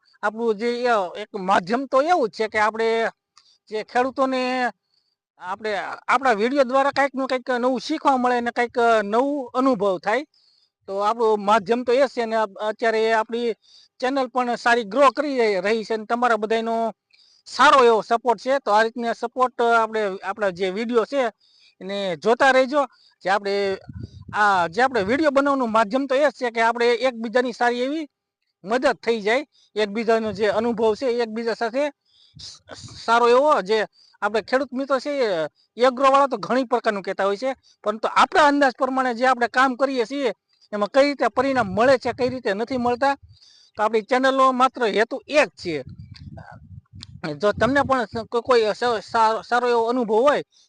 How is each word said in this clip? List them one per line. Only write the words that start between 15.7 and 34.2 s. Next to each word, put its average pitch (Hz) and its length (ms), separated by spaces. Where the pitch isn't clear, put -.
છે 208 100
અને 220 120
તમારા 240 300
બધાયનો 226 580
સારો 262 380
એવો 226 160
સપોર્ટ 233 400
છે. 269 180
તો 226 120
આ 214 120
રીતના 233 300
સપોર્ટ 247 480
આપણે 226 400
આપણા 196 260
જે 185 220
વીડિયો 226 340
છે 277 160
એને 190 340
જોતા 240 360
રહેજો. 262 300
જે 175 60
આપણે 196 480
આ 196 340
જે 170 140
આપણે 254 220
વીડિયો 285 280
બનાવવાનું 269 400
માધ્યમ 226 360
તો 254 80
એ 285 140
જ - 20
છે 240 200
કે 226 100
આપણે 233 320
એકબીજાની 240 600
સારી 240 260
એવી 285 280
મદદ 240 320
થઈ 226 260
જાય, 214 240
એકબીજાનો 214 560
જે 202 160
અનુભવ 220 480
છે 277 100
એકબીજા 233 480
સાથે 233 300
સ-, - 220
સારો 233 240
એવો 262 320
જે 202 240